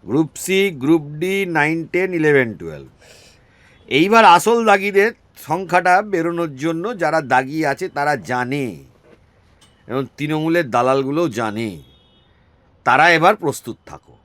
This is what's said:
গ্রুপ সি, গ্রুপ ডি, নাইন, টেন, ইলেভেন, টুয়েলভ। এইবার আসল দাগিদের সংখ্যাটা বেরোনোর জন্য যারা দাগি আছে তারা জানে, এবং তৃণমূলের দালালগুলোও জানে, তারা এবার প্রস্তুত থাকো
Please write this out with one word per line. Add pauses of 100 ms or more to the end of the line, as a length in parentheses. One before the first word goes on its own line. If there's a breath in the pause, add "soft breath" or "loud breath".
গ্রুপ
সি,
গ্রুপ
ডি,
নাইন,
টেন,
ইলেভেন,
টুয়েলভ। (1000 soft breath)
এইবার
আসল
দাগিদের (260)
সংখ্যাটা
বেরোনোর
জন্য
যারা
দাগি
আছে
তারা
জানে, (1040)
এবং (120)
তৃণমূলের
দালালগুলোও
জানে, (1000)
তারা
এবার
প্রস্তুত
থাকো